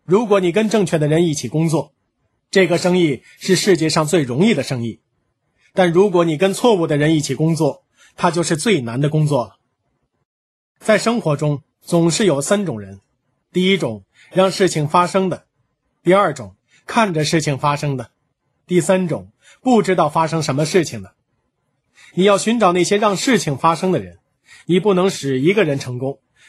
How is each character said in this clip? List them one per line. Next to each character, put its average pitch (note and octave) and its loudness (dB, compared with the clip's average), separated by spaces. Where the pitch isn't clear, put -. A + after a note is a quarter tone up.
：“如 G#3+ 2
果 G3 2
你 F3+ 0
跟 G#3+ 0
正 G#3 0
确 E3 -2
的 D3 0
人 D#3 2
一 D3+ -2
起 B2+ -8
工 D#3+ -2
作， D3+ -4
这 F#3+ 2
个 E3 0
生 F3+ 0
意 D3+ 0
是 F#3 0
世 F#3+ 2
界 D#3 0
上 D#3 0
最 D#3 2
容 B2 -2
易 A3+ 2
的 C#3 -2
生 A#2+ -6
意。 A2 -10
但 F3+ 2
如 F#3+ 4
果 F3 2
你 E3 0
跟 F#3+ 0
错 A#3 2
误 E3 0
的 D3+ -2
人 D3+ 2
一 D3 0
起 C#3 -6
工 D#3 0
作， D3+ -2
它 F3 0
就 D#3+ -2
是 E3+ -2
最 E3 0
难 A#2 -6
的 D3 0
工 D3+ 0
作 C#3 0
了。” - -14
在 G#3+ 2
生 A3+ -2
活 D3+ -2
中， D3 -4
总 E3+ 0
是 E3+ 0
有 C#3+ 2
三 G3+ -2
种 B2+ -6
人： G2 -18
第 F#3 0
一 G3 4
种， A2+ -6
让 F#3 2
事 F#3 0
情 D3+ -2
发 F3 2
生 F#3+ -2
的； - -10
第 F3 4
二 G3 2
种， G2+ -16
看 G#3 0
着 D3+ -2
事 D#3+ 0
情 D3 -4
发 C#3+ -2
生 C#3+ -6
的； B2 -10
第 F3 2
三 F#3 0
种， G#2 -8
不 A#3+ 4
知 F#3 0
道 E3 2
发 E3 0
生 D#3+ -4
什 C#3 -2
么 D#3 0
事 E3+ 2
情 A2+ -10
的。 - -20
你 F3+ 0
要 G3+ 4
寻 A#3 -2
找 F#3+ 4
那 F3+ 0
些 G3+ 0
让 G#3 0
事 A#3+ 0
情 D3 -4
发 E3 0
生 F#3 -2
的 C#3 -2
人， F2 -16
你 F3+ 2
不 G3+ 2
能 F3+ 2
使 C3+ -4
一 E3 2
个 G3+ 0
人 C#3+ -2
成 B2 -10
功， C3+ -8